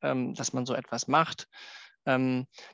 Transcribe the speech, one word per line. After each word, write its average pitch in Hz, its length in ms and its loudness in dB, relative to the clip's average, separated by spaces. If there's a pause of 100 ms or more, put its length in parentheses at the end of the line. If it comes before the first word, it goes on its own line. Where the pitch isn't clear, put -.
ähm, 131 340 0
dass - 180 -2
man 127 120 0
so 127 80 -2
etwas - 360 -4
macht. 160 400 2 (560)
Ähm, 131 420 2 (260)